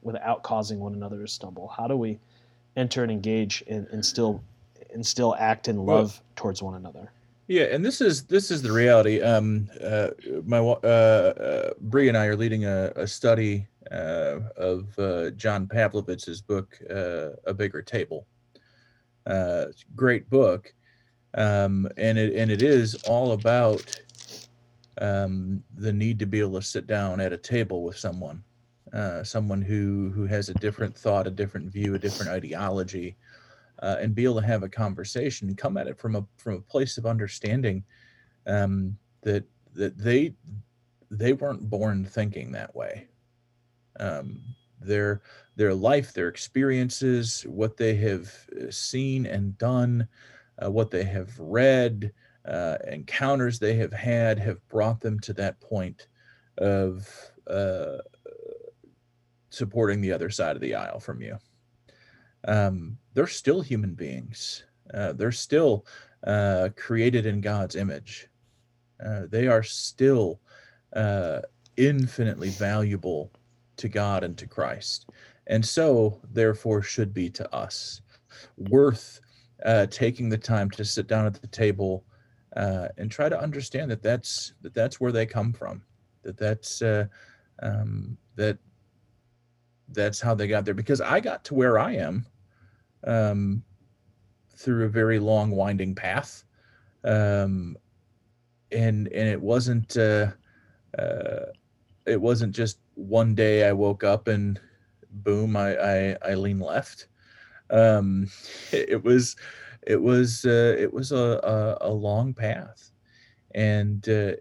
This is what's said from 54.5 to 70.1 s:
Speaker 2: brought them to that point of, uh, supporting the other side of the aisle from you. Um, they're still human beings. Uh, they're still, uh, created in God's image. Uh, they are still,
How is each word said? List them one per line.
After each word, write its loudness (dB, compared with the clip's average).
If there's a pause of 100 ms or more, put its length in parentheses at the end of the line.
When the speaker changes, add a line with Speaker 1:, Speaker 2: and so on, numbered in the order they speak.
Speaker 2:
brought 0
them -2
to -8
that -4
point -8 (500)
of, 0 (400)
uh, -4 (1500)
supporting 0
the 0
other -4
side -2
of -8
the -4
aisle -8
from -12
you. -12 (1080)
Um, 0 (160)
they're 4
still 0
human -2
beings. -12 (300)
Uh, -4
they're -2
still, 2 (400)
uh, 2
created 0
in -2
God's -4
image. -8 (760)
Uh, -6
they 2
are 4
still, 2 (540)